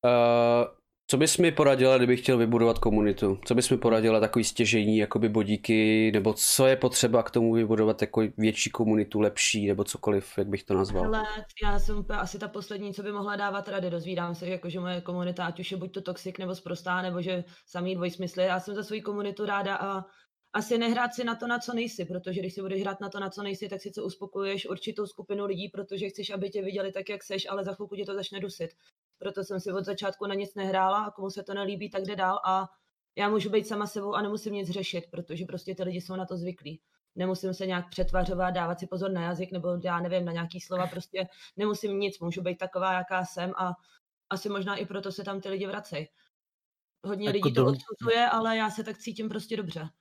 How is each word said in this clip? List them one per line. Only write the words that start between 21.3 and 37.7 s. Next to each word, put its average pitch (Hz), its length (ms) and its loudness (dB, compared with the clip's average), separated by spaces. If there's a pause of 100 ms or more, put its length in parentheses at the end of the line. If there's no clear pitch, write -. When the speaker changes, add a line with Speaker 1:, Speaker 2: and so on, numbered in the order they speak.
Speaker 2:
to, 240 120 -8
na 240 120 -2
co 240 160 -8
nejsi, 226 300 -4
protože 180 360 -6
když 185 140 -6
si 196 80 -10
budeš 190 200 -4
hrát 196 180 -6
na 202 80 -8
to, 202 120 -10
na 196 100 -6
co 202 120 -10
nejsi, 196 260 -6
tak 190 120 -8
sice 202 220 -10
uspokojuješ 196 680 -6
určitou 208 380 -6
skupinu 202 400 -6
lidí, 196 220 -4
protože 196 400 -6
chceš, 196 220 -10
aby 196 200 -4
tě 202 120 -4
viděli 190 300 -4
tak, 190 160 -8
jak 202 160 -8
seš, 190 260 -6
ale 196 140 -4
za 196 100 -6
chvilku 202 220 -10
tě 196 80 -6
to 196 100 -8
začne 196 260 -8
dusit. 180 300 -8 (480)
Proto 196 260 -6
jsem 190 160 -6
si 185 120 -6
od 190 120 -2
začátku 196 420 -6
na 196 80 -4
nic 196 200 -4
nehrála 190 500 2
a 208 60 -6
komu 196 200 -8
se 196 120 -10
to 196 120 -8
nelíbí, 196 360 -4
tak 196 120 -4
jde 196 140 -6
dál 185 300 0
a 190 220 0 (480)
já 202 120 0
můžu 208 220 2
být 214 160 2
sama 208 200 -4
sebou 208 280 -6
a 214 80 0
nemusím 208 320 -4
nic 185 160 -4
řešit, 180 400 -4
protože 175 340 -8
prostě 180 300 -8
ty 185 80 -6
lidi 180 180 -4
jsou 180 160 -10
na 185 100 -6
to 185 100 -8
zvyklí. 170 440 -10 (360)
Nemusím 185 380 -2
se 185 120 -6
nějak 180 240 -2